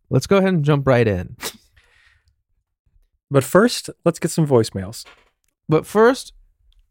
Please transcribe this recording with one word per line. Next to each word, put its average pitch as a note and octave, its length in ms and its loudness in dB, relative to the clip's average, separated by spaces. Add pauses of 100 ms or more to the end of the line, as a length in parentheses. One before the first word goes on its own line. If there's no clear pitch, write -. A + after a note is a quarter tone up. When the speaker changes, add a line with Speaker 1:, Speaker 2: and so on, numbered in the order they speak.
Speaker 1:
Let's B2+ 180 -2
go G3 100 2
ahead F#3+ 160 2
and D#3 120 0
jump C#3+ 200 0
right A#2+ 220 2
in. F2+ 280 -4 (2000)
Speaker 2:
But C#3 120 2
first, - 460 0 (160)
let's E3+ 140 0
get E3+ 120 -4
some D#3+ 160 0
voicemails. A2 580 -2 (640)
Speaker 1:
But D#3 160 0
first, A3+ 480 0 (580)